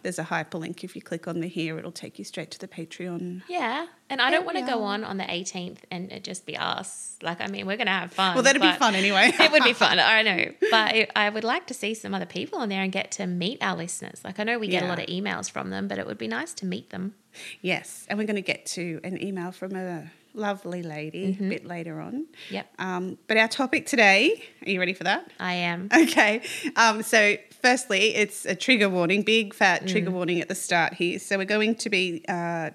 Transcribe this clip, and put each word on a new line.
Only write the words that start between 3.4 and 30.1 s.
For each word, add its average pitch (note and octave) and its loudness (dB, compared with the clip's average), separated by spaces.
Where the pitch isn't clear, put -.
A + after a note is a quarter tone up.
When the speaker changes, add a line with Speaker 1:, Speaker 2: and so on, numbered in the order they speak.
Speaker 2:
Yeah. D#4 -4
And C4+ -2
I B3 4
don't E4 2
wanna E4+ -4
go B3 0
Speaker 1:
Patreon. A3 -2
Speaker 2:
on, G#3 -2
on G3 -6
the F#3+ -6
eighteenth F3+ -8
and F#3 -2
it F#3+ -12
just F#3+ -12
be - -8
us. - -6
Like, E3+ -6
I G#3 -4
mean, G3 -6
we're F#3+ -2
gonna A3 0
have F3+ -2
fun, F#3 2
Speaker 1:
Well, B3+ 4
that'd C4+ 6
be F#3+ 8
Speaker 2:
but F3+ 4
Speaker 1:
fun A3 4
anyway. G3 6
Speaker 2:
<laughs> - 4
it D#4 8
would D4 8
be A#3+ 6
fun, F#3 4
I A3 6
Speaker 1:
<laughs> A3 2
Speaker 2:
know. - 2
But A3 6
it, A3 2
I G#3 2
would G#3+ -4
like C#4+ -2
to B3+ -8
see G#3+ -4
some G3+ -8
other F#3 -4
people A#3 -6
on A3+ -2
there F#3+ -2
and F#3+ -2
get F#3+ -4
to F#3+ -6
meet F3 -4
our F#3+ 0
listeners. - -10
Like, F#3+ -8
I G#3+ -4
know A#3 -2
we G#3+ -4
get F#3 0
a - -2
Speaker 1:
Yeah. F3+ -2
Speaker 2:
lot E3+ -4
of - -8
emails F#3 -4
from - -6
them, G3 -4
but G3 -6
it G3 -6
would G#3 -8
be A3 -8
nice B3 -6
to - -8
meet F3+ -8
them. G3 -8
Speaker 1:
Yes, - -6
and G3+ -4
we're G#3+ -2
gonna G#3 -2
get - -6
to E3+ -6
an F#3 -8
email F#3 -6
from F#3+ -10
a F3 -8
lovely G3 -4
lady D#3+ -6
Speaker 2:
Mm-hmm. G3 -4
Speaker 1:
a F#3+ -2
bit - -6
later E3 -10
on. B3 -8
Speaker 2:
Yep. G3 -8
Speaker 1:
Um, F#3 -6
but A3 4
our A3 8
topic C4 -2
today, A#3 6
are - -4
you F#3+ 0
ready F3+ 0
for F#3 -10
that? G#3+ -2
Speaker 2:
I F3+ -2
am. F3 -2
Speaker 1:
Okay. A#3 4
Um, A3 6
so G#3+ 4
firstly, A3 4
it's - -2
a - 0
trigger G#3 4
warning, F#3 2
big A3 2
fat F#3 4
trigger F3+ 0